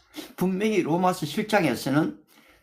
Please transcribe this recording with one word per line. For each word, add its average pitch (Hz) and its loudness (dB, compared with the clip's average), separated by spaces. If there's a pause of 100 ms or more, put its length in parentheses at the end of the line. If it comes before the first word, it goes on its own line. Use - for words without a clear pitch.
(360)
분명히 190 0
로마서 180 0
칠 208 -4
장에서는 147 0 (400)